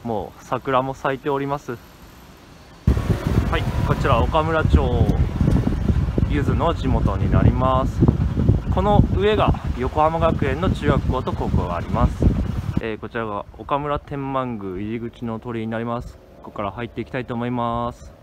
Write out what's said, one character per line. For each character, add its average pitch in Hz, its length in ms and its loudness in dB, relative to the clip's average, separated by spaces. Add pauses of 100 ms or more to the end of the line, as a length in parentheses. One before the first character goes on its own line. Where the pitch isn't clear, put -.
も 107 360 -4
う - 40 -20
桜 131 380 -2
も 135 120 -4
咲 135 220 -4
い - 40 -10
て 151 100 -6
お 139 80 -2
り 139 80 -4
ま 143 140 -4
す。 123 160 -10 (1800)
は 165 60 0
い、 160 60 -2 (220)
こ 147 100 0
ち - 120 -2
ら 123 140 2
岡 160 200 2
村 160 220 0
町 151 420 4 (1200)
ゆ 147 140 2
ず 131 100 0
の 147 200 2
地 - 140 -2
元 107 300 2
に 98 120 0
な - 140 4
り - 80 8
ま 131 340 2
す。 - 140 -4 (760)
こ 185 80 2
の 208 220 6 (140)
上 208 180 4
が 180 180 4 (240)
横 131 220 -2
浜 160 200 2
学 165 260 2
園 139 160 -2
の 180 100 2
中 - 160 -2
学 139 240 2
校 127 100 0
と - 120 -4
高 120 160 -4
校 - 180 0
が 87 80 -2
あ 85 60 -4
り - 80 -8
ま 117 180 2
す。 - 180 0 (540)
え 113 140 -6
ー、 104 60 -8
こ 110 100 -10
ち - 60 -12
ら 113 100 -4
が 104 200 -6 (120)
岡 139 220 -4
村 147 200 -4
天 139 320 -8
満 127 280 -4
宮 95 220 -8
入 104 120 -6
り 117 180 -8
口 - 140 -12
の 113 160 -6
鳥 117 220 -8
居 - 20 -6
に 113 60 -6
な 113 60 -4
り 113 60 -6
ま 117 180 -6
す。 - 160 -16 (240)
こ 110 100 -18
こ - 0 -
か - 100 -10
ら 101 100 -4
入 120 140 -8
っ 113 40 -10
て - 120 -10
い 110 40 -6
き - 60 -18
た 131 80 -6
い 120 60 -8
と 127 80 -8
思 120 120 -4
い 123 60 -4
ま 120 400 -4
す。 - 320 -18